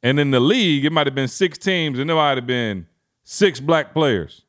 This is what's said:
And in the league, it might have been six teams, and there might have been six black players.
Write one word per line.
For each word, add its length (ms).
And 160
in 120
the 80
league, 460
it 60
might 160
have 80
been 120
six 300
teams, 420
and 100
there 60
might 220
have 100
been 400
six 360
black 340
players. 560